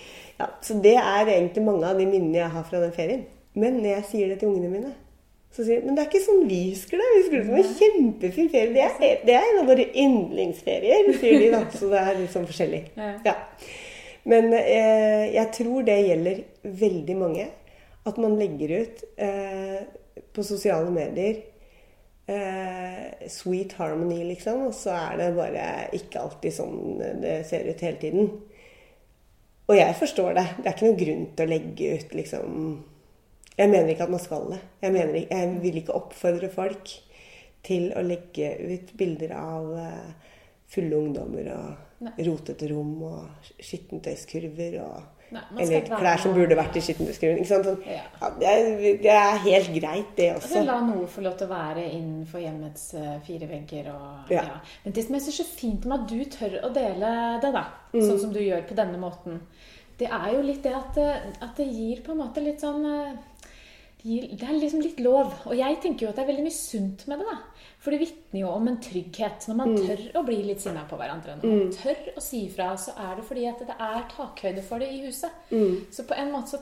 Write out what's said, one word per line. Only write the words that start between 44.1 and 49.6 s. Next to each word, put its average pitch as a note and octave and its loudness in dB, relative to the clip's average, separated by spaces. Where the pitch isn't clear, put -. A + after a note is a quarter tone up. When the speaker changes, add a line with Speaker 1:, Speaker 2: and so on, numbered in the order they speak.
Speaker 1:
og, - -12
Speaker 2:
Nei, A3+ -14
man G#3+ -12
skal - -4
Speaker 1:
eller D#3+ 2
Speaker 2:
ikke - -12
være G#3+ -2
Speaker 1:
klær E3+ 4
som F#3+ 2
Speaker 2:
noe F3+ 6
Speaker 1:
burde E3 8
vært D#3 0
i E3 0
skittentøyskurven, D#3+ 0
ikke F3 0
sant? G3 6
Sånn, F#3+ -2
Speaker 2:
Ja. D#3 -8
Speaker 1:
ja, - -2
det - 4
er, G#3 4
det G#3 8
er G#3 6
helt F#3+ 6